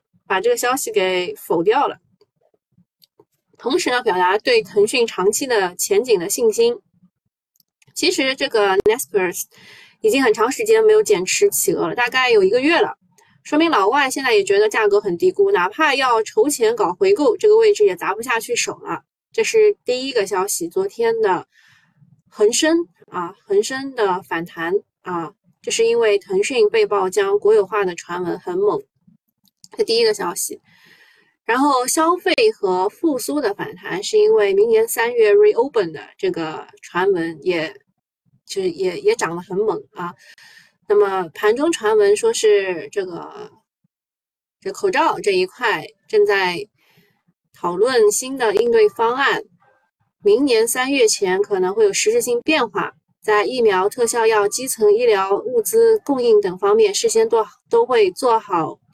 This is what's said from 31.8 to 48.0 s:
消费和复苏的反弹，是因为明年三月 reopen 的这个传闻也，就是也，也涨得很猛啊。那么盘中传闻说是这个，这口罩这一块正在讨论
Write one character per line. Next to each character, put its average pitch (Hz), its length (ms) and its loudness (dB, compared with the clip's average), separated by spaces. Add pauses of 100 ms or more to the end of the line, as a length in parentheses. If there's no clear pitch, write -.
消 320 300 0
费 349 180 -2 (220)
和 370 340 -2
复 294 300 -4
苏 285 200 -6
的 262 140 -2
反 147 220 -10
弹， - 280 -10
是 440 140 0
因 427 160 4
为 403 200 2
明 381 140 4
年 226 200 2
三 240 260 -4
月 220 200 4
reopen 208 580 2
的 117 100 -14 (160)
这 190 140 -2
个 165 360 -8 (140)
传 185 300 -2
闻 165 320 -2
也， 170 280 -4 (760)
就 381 160 -8
是 359 80 -2
也， 185 280 -4
也 - 160 0
涨 170 200 -6
得 180 80 -10
很 - 120 -10
猛 202 240 -2 (120)
啊。 180 200 -12 (760)
那 208 80 0
么 190 400 0
盘 214 200 0
中 302 160 0
传 220 240 -2
闻 208 220 4
说 226 160 0
是 196 580 0
这 196 140 -6
个， 156 460 -14 (1080)
这 190 120 -10
口 - 180 -4
罩 277 300 -2
这 196 140 -2
一 185 120 0
块 - 400 -6 (220)
正 208 180 2
在 190 420 -2 (840)
讨 349 240 -6
论 415 340 2